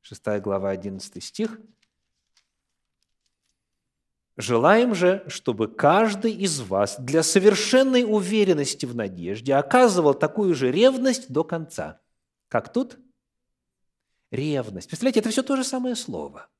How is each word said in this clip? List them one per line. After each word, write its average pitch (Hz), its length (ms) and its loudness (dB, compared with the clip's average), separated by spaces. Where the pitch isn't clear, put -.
Шестая 104 400 -8
глава, 98 300 -4
одиннадцатый 95 520 -10
стих. - 380 -8
"Желаем 151 560 4
же, 185 360 2
чтобы 110 400 -4
каждый 202 640 2
из 175 280 -4
вас 98 380 -2
для 139 240 0
совершенной 247 800 4
уверенности 190 840 0
в 120 100 -8
надежде 104 580 -4
оказывал 170 600 4
такую 180 400 0
же 127 180 0
ревность 247 580 2
до 151 140 0
конца". 143 560 -10
Как - 240 -4
тут? 240 260 -4
Ревность. 120 560 -6
Представляете, 226 320 0
это 220 100 -2
все 254 140 0
то 269 120 -2
же 262 60 -2
самое 254 320 -4
слово. 80 540 -12